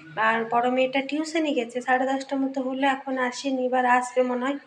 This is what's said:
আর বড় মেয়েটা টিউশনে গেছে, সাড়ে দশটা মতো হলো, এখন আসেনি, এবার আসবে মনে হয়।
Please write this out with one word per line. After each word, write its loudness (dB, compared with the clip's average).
আর 2
বড় 2
মেয়েটা 2
টিউশনে -2
গেছে, -2
সাড়ে 2
দশটা -2
মতো -2
হলো, -2
এখন 0
আসেনি, -2
এবার 2
আসবে 2
মনে 0
হয়। -2